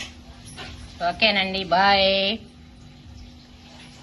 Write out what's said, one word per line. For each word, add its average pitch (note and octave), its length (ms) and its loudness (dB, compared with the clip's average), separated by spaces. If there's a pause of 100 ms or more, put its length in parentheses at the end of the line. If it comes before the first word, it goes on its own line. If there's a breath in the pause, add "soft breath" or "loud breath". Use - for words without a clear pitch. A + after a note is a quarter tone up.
(1080)
ఓకేనండి, F#3+ 560 0
బాయ్. G3 760 4 (1600)